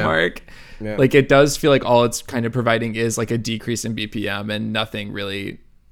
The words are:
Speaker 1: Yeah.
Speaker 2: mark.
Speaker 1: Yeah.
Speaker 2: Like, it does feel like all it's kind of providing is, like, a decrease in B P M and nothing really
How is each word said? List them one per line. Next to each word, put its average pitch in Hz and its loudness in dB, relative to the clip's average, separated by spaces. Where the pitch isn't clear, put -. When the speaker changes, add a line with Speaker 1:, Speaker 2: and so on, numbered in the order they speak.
Speaker 1:
Yeah. 107 0
Speaker 2:
mark. 82 0
Speaker 1:
Yeah. 107 -6
Speaker 2:
Like, 135 4
it 139 6
does 139 6
feel 151 2
like 135 4
all 120 4
it's 113 -2
kind 120 -4
of 113 -4
providing 117 0
is, 113 -2
like, 113 -4
a 117 0
decrease 113 -4
in 117 -4
B 107 -4
P 104 -6
M 101 -6
and 107 -4
nothing 107 -6
really 98 -8